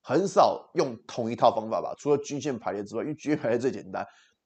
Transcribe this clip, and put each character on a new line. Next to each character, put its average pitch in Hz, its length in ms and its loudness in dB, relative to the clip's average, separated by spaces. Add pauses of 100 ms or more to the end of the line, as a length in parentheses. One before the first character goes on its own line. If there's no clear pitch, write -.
很 170 260 2
少 151 460 4
用 139 320 0
同 117 260 -4
一 120 40 -4
套 117 180 6
方 110 160 -4
法 104 120 -2
吧， - 160 -4
除 143 120 -2
了 143 140 6
均 143 180 -8
线 131 160 -4
排 98 140 -6
列 101 120 -4
之 104 120 -10
外， 110 80 -4
因 135 60 -6
为 151 60 -6
均 147 180 -4
线 147 60 0
排 117 100 -2
列 120 100 2
最 127 120 0
简 95 200 -8
单。 92 140 -6 (400)